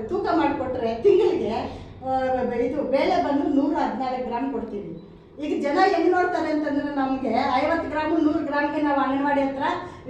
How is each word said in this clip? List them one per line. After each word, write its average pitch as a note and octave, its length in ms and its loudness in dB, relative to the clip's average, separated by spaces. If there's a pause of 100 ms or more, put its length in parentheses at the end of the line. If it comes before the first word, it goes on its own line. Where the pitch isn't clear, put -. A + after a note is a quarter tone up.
ತೂಕ G4 240 -2
ಮಾಡಿಕೊಟ್ರೆ B3+ 600 0
ತಿಂಗಳಿಗೆ, C4 920 2 (200)
ಆ, C4 120 0 (360)
ಇದು C4+ 280 0
ಬೇಳೆ E4 420 2
ಬಂದು C#4 180 2
ನೂರ C#4 320 2
ಹದಿನಾಲ್ಕು B3+ 520 -2
ಗ್ರಾಮ್ B3 260 -4
ಕೊಡ್ತೀವಿ. G3+ 500 -8 (420)
ಈಗ - 180 -2
ಜನ D4 240 2
ಹೆಂಗ್ E4+ 260 4
ನೋಡ್ತಾರೆ F4 380 0
ಅಂತಂದ್ರೆ, D4 440 -2
ನಮ್ಗೆ C4 340 -2 (260)
ಐವತ್ತು D4+ 360 0
ಗ್ರಾಮ್, D#4 340 0
ನೂರು D4+ 140 2
ಗ್ರಾಮ್ಗೆ D4 440 -2
ನಾವು C#4 180 2
ಅಂಗನವಾಡಿ C#4 400 0
ಹತ್ರ C4+ 220 -2 (480)